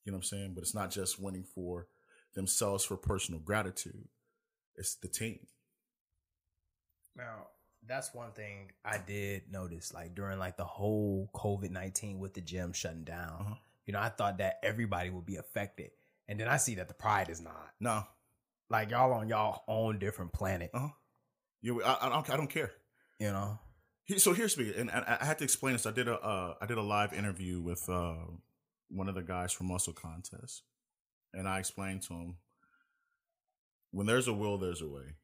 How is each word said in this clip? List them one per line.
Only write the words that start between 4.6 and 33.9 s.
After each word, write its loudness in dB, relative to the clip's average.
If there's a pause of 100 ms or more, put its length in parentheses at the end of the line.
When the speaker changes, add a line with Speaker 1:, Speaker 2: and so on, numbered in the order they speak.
Speaker 1:
It's -4
the -10
team. -4 (1700)
Speaker 2:
Now, -12 (360)
that's -4
one -10
thing -10 (140)
I 0
did -4
notice, -6
like, -12
during, -4
like, -4
the -4
whole 0
covid -2
nineteen -6
with -8
the -8
gym -4
shutting -4
down. -6
Speaker 1:
Uh-huh. -4 (320)
Speaker 2:
You -4
know, 0
I 2
thought 2
that 0
everybody 0
would -6
be -4
affected. -6 (360)
And -4
then 0
I 6
see 2
that -4
the -14
Pride 4
is -8
not. -14
Speaker 1:
No. 0 (640)
Speaker 2:
Like, 2
y'all 6
on 2
y'all 2
own 2
different -2
planet. 0
Speaker 1:
Uh-huh. -2 (720)
Yeah, -2
we, 0
I, 6
I 4
don't, 4
I 4
don't 2
care. 0 (480)
Speaker 2:
You 0
know? -2 (460)
Speaker 1:
He-, 8
so 12
here's 4
me, 0
and 0
I, 4
I 2
had 4
to 0
explain 4
this. 2
I 2
did 2
a, 2
uh, 0
I -4
did 0
a 2
live 4
interview 0
with, -4
uh, 2 (760)
one -2
of -2
the -4
guys -2
from -2
Muscle 0
Contest, -12 (720)
and -4
I 0
explained -4
to -10
him, -8 (1500)